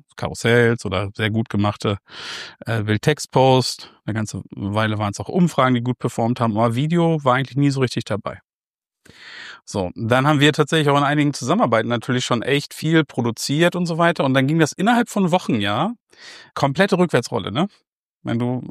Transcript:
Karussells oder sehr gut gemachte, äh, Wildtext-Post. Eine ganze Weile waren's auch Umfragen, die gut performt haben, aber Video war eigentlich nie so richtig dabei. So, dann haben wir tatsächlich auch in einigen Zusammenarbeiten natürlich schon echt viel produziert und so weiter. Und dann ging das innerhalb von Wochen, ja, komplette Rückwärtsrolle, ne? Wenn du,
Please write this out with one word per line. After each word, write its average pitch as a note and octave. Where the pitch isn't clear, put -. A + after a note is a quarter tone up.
Karussells A#2
oder G2
sehr A2
gut A2+
gemachte, G#2
äh, A2
Wildtext-Post. C3
Eine G#2+
ganze G#2+
Weile G#2+
waren's G#2
auch -
Umfragen, C3+
die A#2+
gut B2
performt A#2+
haben, A2+
aber A#2
Video D#3+
war B2
eigentlich B2+
nie C#3+
so C3+
richtig B2
dabei. -
So, F#2
dann A#2+
haben D3+
wir D3
tatsächlich D3+
auch C#3
in C#3+
einigen C#3+
Zusammenarbeiten A#2+
natürlich B2
schon A#2
echt C#3+
viel D#3+
produziert C#3
und F3+
so D#3+
weiter. E3+
Und C3+
dann C3+
ging D#3
das D#3
innerhalb A#3
von F#3+
Wochen, D#3
ja, A2+
komplette E3+
Rückwärtsrolle, A#2+
ne? D#3+
Wenn A#2+
du, B2